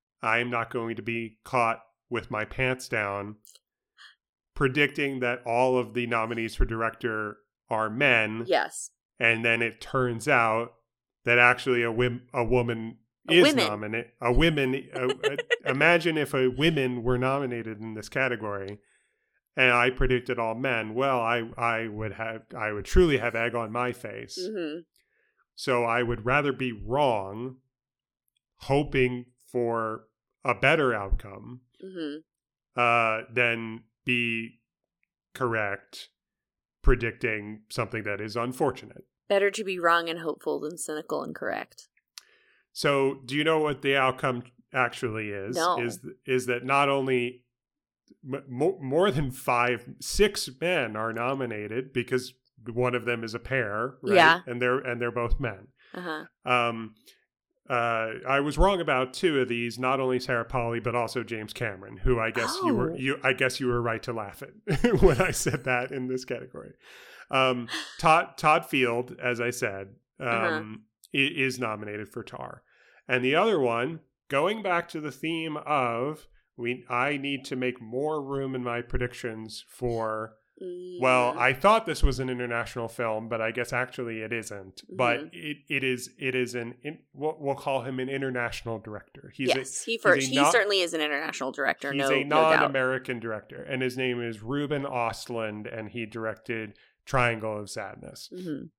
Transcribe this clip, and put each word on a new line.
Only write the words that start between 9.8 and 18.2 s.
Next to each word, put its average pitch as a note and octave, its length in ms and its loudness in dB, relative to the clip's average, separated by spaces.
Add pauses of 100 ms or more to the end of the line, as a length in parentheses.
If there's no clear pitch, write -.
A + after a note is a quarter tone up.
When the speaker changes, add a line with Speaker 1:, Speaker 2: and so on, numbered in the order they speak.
Speaker 1:
turns B2 480 -2
out A#2 460 4 (500)
that A#2+ 140 4
actually B2 440 6
a A#2 100 0
wim-, B2 300 0 (100)
a B2 120 0
woman A#2 540 0 (300)
Speaker 2:
A E3 60 4
Speaker 1:
is F3+ 100 10
Speaker 2:
women. C4+ 240 6
Speaker 1:
nominated. G#2+ 420 -4 (100)
A A#2+ 120 4
women. C#3+ 420 6 (200)
A, B2+ 140 0
a, C#3 280 0 (160)
Speaker 2:
<laughs> - 180 0
Speaker 1:
imagine D#3+ 460 4
if C#3+ 180 0
a C3 140 4
women B2+ 540 2
were B2 160 2
nominated A#2+ 640 -2
in A2 140 -10
this G#2+ 140 -10
category, G#2 680 -4 (760)